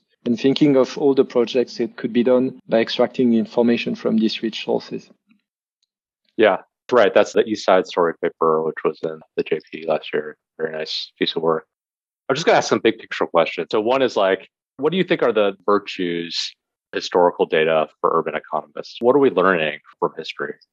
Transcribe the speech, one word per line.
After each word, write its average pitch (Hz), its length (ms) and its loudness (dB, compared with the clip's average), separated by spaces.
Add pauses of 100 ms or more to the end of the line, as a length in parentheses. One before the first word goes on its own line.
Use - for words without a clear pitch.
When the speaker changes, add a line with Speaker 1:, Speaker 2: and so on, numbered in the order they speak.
(240)
Speaker 1:
and 117 160 -2
thinking 135 360 2
of 127 240 0
all 139 160 2
the 135 100 4
projects 120 540 -2
that 113 180 -6
could 117 160 -6
be 120 80 4
done 127 380 2 (100)
by 113 100 2
extracting 117 540 0
information 117 640 0
from 113 240 -2
these 110 240 -2
rich 113 200 -8
sources. - 460 -6 (1300)
Speaker 2:
Yeah, 101 200 4 (340)
right. 110 200 6
That's - 220 2
the 110 100 4
East 107 220 -6
Side 92 220 4
Story 85 340 0
paper, 82 400 0
which 80 140 -4 (100)
was 80 160 -2
in 80 180 -8 (160)
the 85 60 0
J 80 180 -4 (120)
P 80 160 -12
last 78 260 -4
year. 76 240 -6 (220)
Very 80 140 -6
nice - 440 -10
piece - 180 -4
of 82 60 -4
work. 80 240 -2 (640)
I'm 135 60 -2
just 151 100 -6
gonna 185 140 4
ask - 100 -2
some 117 140 0
big 113 160 0
picture - 260 -6
questions. 82 460 -2
So 113 100 0
one 127 220 0
is 120 120 -2
like, 95 320 0 (300)
what 151 140 -2
do 180 80 -2
you 180 40 0
think 170 200 -2
are 120 100 2
the 101 320 0
virtues 87 880 -4 (400)
historical 90 540 0
data 80 400 0 (120)
for 82 160 0
urban 78 200 -2
economists? 76 640 -10
What 123 160 2
are 143 40 2
we 135 120 4
learning 82 480 0 (200)
from 82 160 -2
history? 73 380 -10 (200)